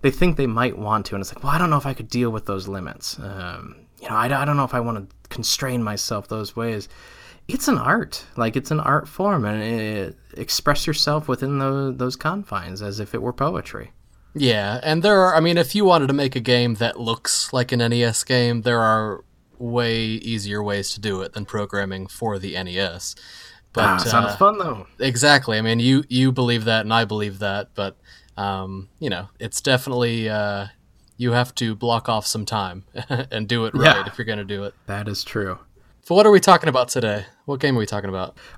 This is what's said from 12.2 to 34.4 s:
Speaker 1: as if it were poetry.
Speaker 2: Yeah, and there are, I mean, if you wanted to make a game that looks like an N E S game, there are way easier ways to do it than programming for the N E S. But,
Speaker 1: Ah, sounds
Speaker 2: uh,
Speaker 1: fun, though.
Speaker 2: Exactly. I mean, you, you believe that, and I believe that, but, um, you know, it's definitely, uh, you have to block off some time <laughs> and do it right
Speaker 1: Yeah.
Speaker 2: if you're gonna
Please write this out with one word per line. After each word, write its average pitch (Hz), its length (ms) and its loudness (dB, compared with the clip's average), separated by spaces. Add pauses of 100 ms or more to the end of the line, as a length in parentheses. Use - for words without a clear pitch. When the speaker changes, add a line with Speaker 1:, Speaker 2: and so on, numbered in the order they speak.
Speaker 1:
as 104 180 -8
if 104 160 -8
it - 60 -4
were 123 100 -4
poetry. - 600 -6 (440)
Speaker 2:
Yeah, 117 480 0
and 156 180 2
there 202 200 6
are, 180 120 6
I 160 60 8
mean, 170 180 4
if 170 160 2
you 208 120 2
wanted 165 220 6
to 139 60 2
make 139 220 0
a 127 60 -2
game 120 340 4
that 113 240 -2
looks - 540 -4
like 123 180 0
an 120 100 2
N 117 120 2
E 120 100 4
S 117 220 0
game, 120 380 2
there 120 180 4
are 110 420 2 (340)
way 117 380 0
easier 110 680 -4
ways 101 300 -2
to - 80 -10
do 101 220 -2
it 95 120 -8
than 104 120 -8
programming 98 640 -4
for 107 300 -6
the 92 200 -8
N 92 100 -6
E 90 100 -6
S. 90 380 -4 (560)
But, 214 140 2
Speaker 1:
Ah, 190 140 4
sounds 117 340 2
Speaker 2:
uh, - 20 -6
Speaker 1:
fun, 202 220 4
though. 139 280 -6 (140)
Speaker 2:
Exactly. 131 580 4
I 110 40 2
mean, 113 180 2
you, 135 300 4
you 127 240 4
believe 120 320 0
that, 113 160 2
and 107 120 0
I 117 120 4
believe 104 340 -4
that, 101 360 -4
but, 98 200 -4 (400)
um, 95 540 -6 (100)
you 147 100 -6
know, 92 200 -6 (100)
it's - 220 -8
definitely, 123 680 0
uh, 104 400 -2 (480)
you 123 160 -2
have 123 240 0
to 110 200 -2
block 117 340 0
off 110 180 0
some 107 180 -4
time 95 380 -4 (140)
<laughs> 123 120 -12
and 117 380 -4
do 117 180 0
it 110 80 -4
right 143 220 4
Speaker 1:
Yeah. - 100 -4
Speaker 2:
if - 120 -12
you're 113 80 -6
gonna 104 180 -6